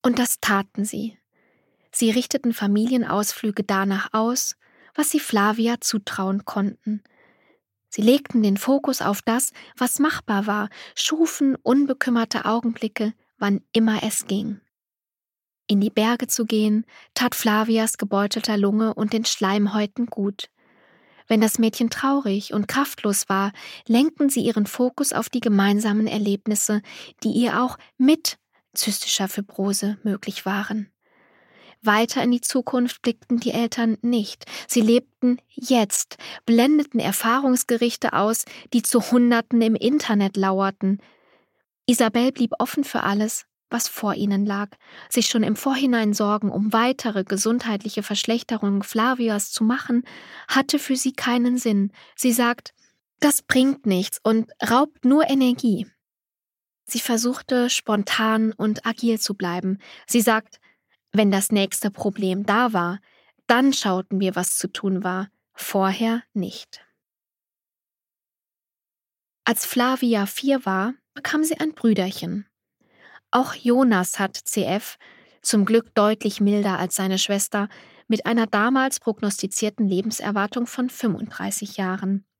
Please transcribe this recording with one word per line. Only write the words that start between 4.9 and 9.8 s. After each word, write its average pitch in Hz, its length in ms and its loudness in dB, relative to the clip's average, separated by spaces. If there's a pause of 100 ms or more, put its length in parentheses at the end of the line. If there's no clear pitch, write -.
was 302 140 0
sie 302 100 0
Flavia 226 640 0
zutrauen 196 640 -4
konnten. 208 580 -4 (880)
Sie - 120 -6
legten 247 420 4
den 202 140 4
Fokus 277 440 0
auf 196 200 -2
das, 233 300 0 (240)
was - 240 -2